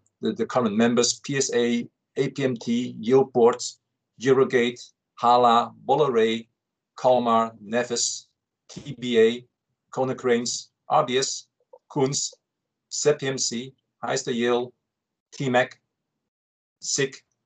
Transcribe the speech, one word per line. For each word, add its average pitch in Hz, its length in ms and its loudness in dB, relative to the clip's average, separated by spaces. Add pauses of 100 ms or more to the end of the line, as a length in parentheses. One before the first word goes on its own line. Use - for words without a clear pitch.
(200)
the, 113 120 -4
the 110 140 -4
current 113 300 -2
members, 117 380 2
P 139 240 -6
S - 140 -2
A, 120 360 0 (280)
A 135 120 0
P 139 160 -6
M 127 120 -2
T, 123 460 -4
Yielport, 120 760 2 (400)
Eurogate, 120 640 2 (360)
HALA, 120 560 4 (160)
Bolloré, 113 580 2 (500)
Kalmar, 117 640 2
Neves, 117 640 -6 (420)
T 151 300 -14
B 120 220 0
A, 117 240 2 (460)
Konecranes, 123 800 -4 (200)
R 151 160 2
B 131 140 -2
S, - 300 -6 (420)
Koens, 139 420 -4 (600)
Z 147 260 0
P 135 80 -8
M 135 120 -4
C, 120 360 -8 (300)
Hyster-Yale, 120 680 -2 (600)
T 139 160 -6
mac, 127 320 0 (1000)
sic, - 440 -6 (220)